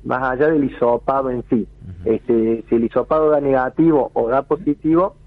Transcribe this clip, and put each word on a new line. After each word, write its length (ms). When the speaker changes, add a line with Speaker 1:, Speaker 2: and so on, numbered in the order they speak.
Speaker 1:
Más 200
allá 260
del 140
hisopado 680
en 180
sí. 180
Speaker 2:
Ujú. 280
Speaker 1:
Este, 580
si 60
el 80
hisopado 480
da 100
negativo 720
o 160
da 140
positivo 720